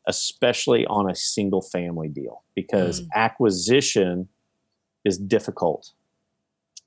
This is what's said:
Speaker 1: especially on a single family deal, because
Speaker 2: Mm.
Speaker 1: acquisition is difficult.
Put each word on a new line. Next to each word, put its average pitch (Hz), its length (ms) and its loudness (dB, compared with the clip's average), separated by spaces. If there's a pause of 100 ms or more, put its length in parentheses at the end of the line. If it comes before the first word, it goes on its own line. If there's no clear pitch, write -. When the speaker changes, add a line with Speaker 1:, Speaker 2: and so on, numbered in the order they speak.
Speaker 1:
especially - 800 0
on 101 220 0
a 90 60 -2
single 98 460 0
family 85 480 -6
deal, 67 340 -12 (120)
because 90 460 0
Speaker 2:
Mm. 87 140 -14
Speaker 1:
acquisition 101 1120 2 (760)
is 98 120 2
difficult. 98 760 -2 (960)